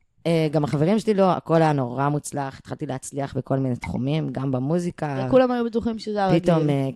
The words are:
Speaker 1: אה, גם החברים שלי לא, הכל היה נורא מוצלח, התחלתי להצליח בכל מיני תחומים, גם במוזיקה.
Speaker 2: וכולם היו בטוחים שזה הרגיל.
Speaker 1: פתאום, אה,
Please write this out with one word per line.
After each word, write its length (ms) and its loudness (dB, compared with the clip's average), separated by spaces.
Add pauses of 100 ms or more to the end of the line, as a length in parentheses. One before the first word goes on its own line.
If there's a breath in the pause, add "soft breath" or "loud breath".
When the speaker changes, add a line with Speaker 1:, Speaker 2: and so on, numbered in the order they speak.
(260)
Speaker 1:
אה, 260 2
גם 120 2
החברים 340 2
שלי 160 0
לא, 180 4
הכל 300 2
היה 100 4
נורא 360 -2
מוצלח, 500 -6
התחלתי 280 -12
להצליח 500 -8
בכל 220 -2
מיני 180 0
תחומים, 560 -2
גם 200 -4
במוזיקה. 760 -2
Speaker 2:
וכולם 220 4
היו 140 -2
בטוחים 340 -2
שזה 260 -2
הרגיל. 160 4
Speaker 1:
פתאום, 300 2
אה, 260 0